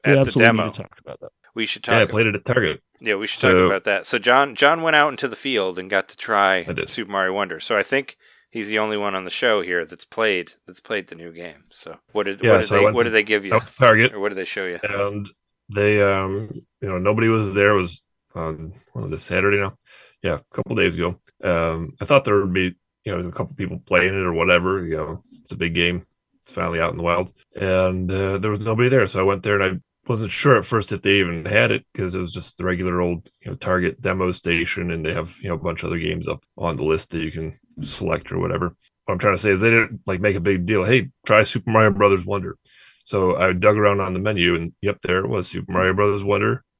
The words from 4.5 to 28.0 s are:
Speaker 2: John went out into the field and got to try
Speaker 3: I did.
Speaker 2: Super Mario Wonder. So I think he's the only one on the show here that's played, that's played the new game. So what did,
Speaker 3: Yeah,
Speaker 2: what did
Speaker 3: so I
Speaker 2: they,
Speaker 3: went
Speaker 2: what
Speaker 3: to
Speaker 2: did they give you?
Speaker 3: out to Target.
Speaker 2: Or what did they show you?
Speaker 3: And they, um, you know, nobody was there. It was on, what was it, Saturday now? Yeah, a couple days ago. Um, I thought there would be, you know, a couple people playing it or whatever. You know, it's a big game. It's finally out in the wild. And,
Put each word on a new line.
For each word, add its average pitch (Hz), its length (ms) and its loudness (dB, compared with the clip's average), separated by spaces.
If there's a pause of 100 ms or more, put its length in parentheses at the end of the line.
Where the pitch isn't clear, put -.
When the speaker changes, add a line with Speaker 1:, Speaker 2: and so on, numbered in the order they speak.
Speaker 2:
John 160 280 4
went 160 120 2
out 151 140 4
into 139 180 -6
the 113 100 -6
field 98 420 -2
and 92 120 -10
got 98 200 0
to - 60 -20
try 98 420 2 (100)
Speaker 3:
I 90 60 -6
did. - 140 -6
Speaker 2:
Super 101 220 -8
Mario 95 220 -2
Wonder. 92 260 -4
So - 180 -4
I 101 60 2
think 135 340 -4 (340)
he's 107 180 -8
the 107 100 -2
only 107 200 -2
one 101 180 -4
on 92 80 -6
the 87 60 -10
show 107 320 0
here 87 220 -4
that's 82 200 -18
played, 98 480 -2 (140)
that's 90 140 -20
played 101 280 -8
the 85 80 -20
new 82 160 -18
game. 82 380 -18
So - 280 -18 (140)
what 104 120 -2
did, 98 180 -6
Speaker 3:
Yeah, 117 100 4
Speaker 2:
what 98 60 6
did 90 100 0
Speaker 3:
so 107 80 0
I - 20 6
Speaker 2:
they, 101 60 4
Speaker 3:
went 104 100 2
Speaker 2:
what 117 100 2
Speaker 3:
to 117 60 0
Speaker 2:
did 110 40 -4
they 107 100 6
give 104 200 0
you? 101 100 -2
Speaker 3:
out 117 120 2
to - 80 -20
Target. 113 380 6
Speaker 2:
Or 104 80 -10
what 101 80 0
did 98 80 -4
they 95 80 -6
show 95 220 -8
you? 87 160 -8
Speaker 3:
And 101 460 -4 (460)
they, 104 280 4
um, 98 480 -2 (300)
you 101 80 -6
know, 90 100 -4
nobody 110 300 2
was 107 260 2
there. 101 160 6
It 101 100 4
was 87 240 -6 (300)
on, 80 400 -10 (180)
what 117 120 -10
was 90 80 -8
it, 78 80 -8
Saturday 98 380 0
now? 98 180 -4 (460)
Yeah, 85 160 -2 (120)
a - 40 -20
couple 113 200 -6
days 90 220 2
ago. 87 240 -4 (240)
Um, 82 560 -2
I 101 40 -6
thought 139 200 4
there 101 160 2
would 95 120 -4
be, 90 220 0 (300)
you 104 120 -6
know, 90 120 -6
a - 20 -10
couple - 240 -10
people 90 320 -8
playing 90 280 2
it 95 120 -2
or 87 60 -2
whatever. 87 520 2
You 80 120 -4
know, 78 260 -8 (180)
it's - 120 -16
a - 40 -10
big 87 180 -4
game. 87 300 0 (380)
It's - 80 -20
finally 85 300 -4
out 85 100 0
in 82 60 -10
the 85 80 -8
wild. 87 280 -2 (220)
And, 92 560 0